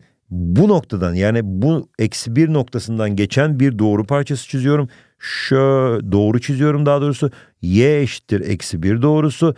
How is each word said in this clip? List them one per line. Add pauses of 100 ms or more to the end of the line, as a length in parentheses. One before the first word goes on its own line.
(300)
bu
noktadan,
yani
bu (100)
eksi
bir
noktasından
geçen
bir
doğru
parçası
çiziyorum. (320)
Şö-,
doğru
çiziyorum
daha
doğrusu. (320)
Y
eşittir
eksi
bir
doğrusu.